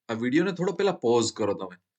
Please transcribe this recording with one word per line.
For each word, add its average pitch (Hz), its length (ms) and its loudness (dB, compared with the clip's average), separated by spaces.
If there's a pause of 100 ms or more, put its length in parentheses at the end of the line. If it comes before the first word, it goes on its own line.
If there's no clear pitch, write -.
આ 117 40 -4
વીડિયોને 131 400 0
થોડો 175 200 -2
પહેલા 185 200 0
પોઝ 117 400 2
કરો 101 220 -2
તમે, 92 220 -12 (220)